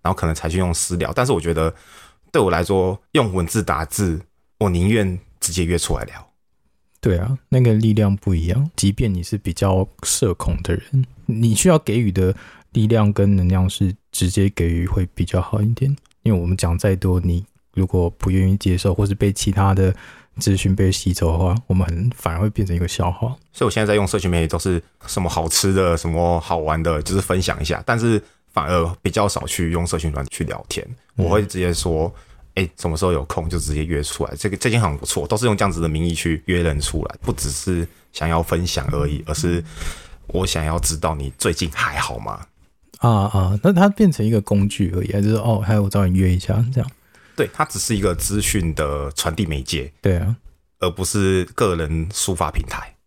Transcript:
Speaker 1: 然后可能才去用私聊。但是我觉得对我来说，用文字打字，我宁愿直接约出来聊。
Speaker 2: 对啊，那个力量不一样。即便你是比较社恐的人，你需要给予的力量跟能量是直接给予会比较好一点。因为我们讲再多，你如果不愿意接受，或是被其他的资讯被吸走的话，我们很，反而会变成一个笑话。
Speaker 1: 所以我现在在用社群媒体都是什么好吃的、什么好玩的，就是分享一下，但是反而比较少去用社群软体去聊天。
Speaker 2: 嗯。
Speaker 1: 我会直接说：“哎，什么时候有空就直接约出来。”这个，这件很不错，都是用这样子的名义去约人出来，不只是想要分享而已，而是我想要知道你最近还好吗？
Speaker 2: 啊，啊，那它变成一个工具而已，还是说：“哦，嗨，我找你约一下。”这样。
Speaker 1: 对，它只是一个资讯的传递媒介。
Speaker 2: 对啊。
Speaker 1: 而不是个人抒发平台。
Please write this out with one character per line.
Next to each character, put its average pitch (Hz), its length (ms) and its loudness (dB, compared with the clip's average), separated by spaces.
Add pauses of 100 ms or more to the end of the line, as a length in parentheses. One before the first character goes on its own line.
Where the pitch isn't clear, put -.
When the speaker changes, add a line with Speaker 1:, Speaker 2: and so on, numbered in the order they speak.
Speaker 1:
然 92 120 -2
后 - 20 2
可 - 100 -4
能 80 100 0
才 80 140 -6
去 82 80 -2
用 92 160 0
私 - 240 -2
聊。 85 180 -2
但 127 120 0
是 135 60 2
我 92 60 2
觉 82 140 -2
得 80 220 0 (580)
对 - 80 4
我 98 100 4
来 87 140 2
说， 95 340 0 (140)
用 120 220 2
文 90 120 2
字 107 160 -2
打 80 220 -2
字， 85 340 -2 (400)
我 101 120 2
宁 90 180 2
愿 98 300 2 (220)
直 - 120 -4
接 87 100 0
约 85 160 2
出 - 200 -2
来 55 60 -6
聊。 - 220 -18 (720)
Speaker 2:
对 98 160 2
啊， 117 220 -2 (100)
那 131 120 4
个 120 140 6
力 110 180 4
量 101 240 4
不 98 180 0
一 82 140 0
样。 139 260 2
即 - 160 2
便 104 220 0
你 90 100 -2
是 101 160 -4
比 95 140 -4
较 95 340 2 (160)
社 - 320 0
恐 - 300 -2
的 90 100 0
人， 131 320 -2 (200)
你 113 280 2
需 185 140 4
要 160 100 6
给 107 180 -2
予 113 140 2
的 92 240 2 (380)
力 107 160 2
量 107 240 4
跟 98 240 4
能 90 120 2
量 92 220 4
是 95 240 0 (160)
直 - 180 0
接 95 200 2
给 87 180 0
予 85 180 0
会 90 300 0
比 87 100 -2
较 90 160 0
好 107 220 -2
一 104 120 2
点。 139 220 0 (280)
因 110 100 4
为 87 60 2
我 87 40 -2
们 90 120 0
讲 87 200 0
再 95 200 2
多， 90 240 2
你 87 260 0 (260)
如 95 140 0
果 87 240 0
不 - 220 -2
愿 95 180 4
意 95 60 4
接 92 200 0
受， 95 160 0
或 101 140 2
是 101 80 0
被 101 180 0
其 - 200 -2
他 98 200 4
的 95 220 2 (460)
资 98 160 2
讯 95 180 2
被 95 160 2
吸 92 240 0
走 87 160 0
的 80 80 0
话， 92 160 2 (140)
我 - 40 0
们 92 140 2
很， 85 300 0
反 - 180 -4
而 85 60 -2
会 107 100 2
变 104 160 -2
成 90 80 -2
一 85 60 0
个 85 80 -2
笑 90 240 -2
话。 113 160 -4 (240)
Speaker 1:
所 - 120 -2
以 - 0 -
我 107 60 2
现 110 100 -2
在 107 60 2
在 104 80 4
用 104 100 4
社 98 140 0
群 92 100 -2
媒 85 120 2
体 80 80 0
都 85 100 -2
是 87 240 -2 (240)
什 - 160 -4
么 87 60 0
好 80 200 -2
吃 95 240 2
的、 90 240 4
什 82 140 -2
么 85 300 2
好 85 180 -4
玩 78 240 -2
的， 80 180 0
就 78 140 -4
是 95 60 2
分 92 200 0
享 - 220 -4
一 - 20 -4
下， 80 220 -2
但 117 100 0
是 113 240 2 (320)
反 73 140 -2
而 87 340 0
比 - 80 -2
较 104 200 0
少 - 180 -4
去 82 240 -2
用 85 160 -2
社 85 100 -4
群 80 140 -2
软 71 140 -4
体 67 80 -8
去 - 100 -6
聊 - 260 -6
天。 - 160 -6 (300)
Speaker 2:
嗯。 98 100 0
Speaker 1:
我 98 60 0
会 101 160 2
直 92 140 -6
接 87 120 2
说 82 400 -2 (440)
：“哎， 95 200 -2
什 87 140 -4
么 78 60 -2
时 76 80 -2
候 90 80 2
有 71 120 -2
空 82 240 -6
就 87 100 -2
直 73 140 -4
接 76 120 -2
约 78 180 -2
出 - 240 -6
来。” - 100 -10
这 98 140 -2
个， 95 60 -4
这 - 120 -2
件 117 120 2
很 78 180 0
不 - 80 -10
错， 76 200 -4
都 110 100 -2
是 113 100 0
用 107 100 2
这 101 80 0
样 95 60 2
子 82 100 -4
的 82 80 0
名 78 160 0
义 85 80 0
去 80 340 -2
约 87 160 0
人 78 180 0
出 - 240 -4
来， - 180 -8
不 - 100 -2
只 - 180 -4
是 85 360 -4 (260)
想 - 160 -4
要 82 140 2
分 85 240 -2
享 71 260 -4
而 73 140 0
已， 73 200 -4
而 104 60 -4
是 87 320 -2 (640)
我 92 180 -2
想 82 200 -2
要 78 160 -2
知 - 160 -2
道 80 180 -2
你 67 240 -8
最 87 160 0
近 - 160 -4
还 - 280 -4
好 60 200 -6
吗？ 50 220 -10 (580)
Speaker 2:
啊， 117 120 4 (160)
啊， 95 360 0
那 190 100 4
它 190 160 6
变 202 220 4
成 107 160 -2
一 110 40 2
个 110 100 4
工 101 280 2
具 98 280 -2
而 90 80 -2
已， 95 80 -6
还 101 100 0
是 104 80 2
说 110 160 2
：“哦， 107 180 2
嗨， 107 140 2
我 101 100 2
找 101 160 2
你 92 140 2
约 92 160 4
一 - 20 2
下。” 98 280 0 (100)
这 127 60 2
样。 127 100 -4 (460)
Speaker 1:
对， - 160 0
它 - 120 -2
只 - 140 -8
是 113 180 -2
一 98 40 0
个 95 120 2
资 101 300 -2
讯 82 320 0
的 71 380 -4
传 - 200 -4
递 87 140 -2
媒 73 160 -4
介。 71 380 -6
Speaker 2:
对 95 160 2
啊。 90 180 0 (460)
Speaker 1:
而 90 100 0
不 92 140 -6
是 95 400 0 (100)
个 95 220 0
人 80 340 -2
抒 - 240 -4
发 82 160 -2
平 - 160 -4
台。 - 260 -12 (140)